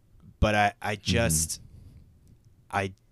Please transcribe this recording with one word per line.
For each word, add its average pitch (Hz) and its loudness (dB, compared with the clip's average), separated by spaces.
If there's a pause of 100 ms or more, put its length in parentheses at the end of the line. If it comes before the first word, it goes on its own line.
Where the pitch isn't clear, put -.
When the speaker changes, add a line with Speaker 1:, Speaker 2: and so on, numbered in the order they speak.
(400)
Speaker 1:
but 107 2
I, 101 2
I 104 -4
Speaker 2:
Mm-hmm. 98 -12
Speaker 1:
just, 80 0 (1080)
I 98 -4 (180)